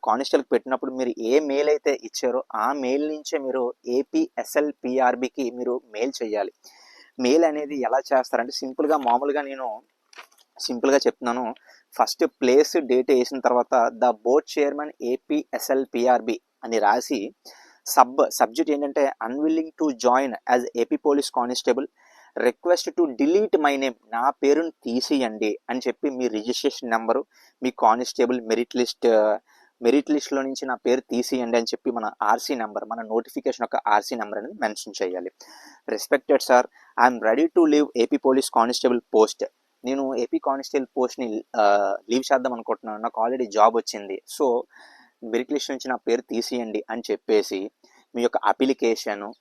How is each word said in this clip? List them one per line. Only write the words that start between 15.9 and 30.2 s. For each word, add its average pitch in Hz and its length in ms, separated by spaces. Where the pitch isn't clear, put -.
అని 113 180
రాసి 107 400
సబ్-, 131 440
సబ్జెక్ట్ 135 420
ఏంటంటే 143 300
"Unwilling 156 500
to - 140
join 123 340
as 123 120
ఏపీ 120 220
police 143 320
constable, 123 580
request - 520
to 175 60
delete 190 420
my 147 200
name", 135 200
నా 117 140
పేరును 147 340
తీసేయండి 117 680
అని 123 180
చెప్పి 135 240
మీ 127 180
రిజిస్ట్రేషన్ 113 640
నెంబరు, 113 280
మీ 127 100
కానిస్టేబుల్ 120 640
మెరిట్ 113 280
లిస్ట్, 123 320
మెరిట్ 135 320
లిస్ట్‌లో 139 280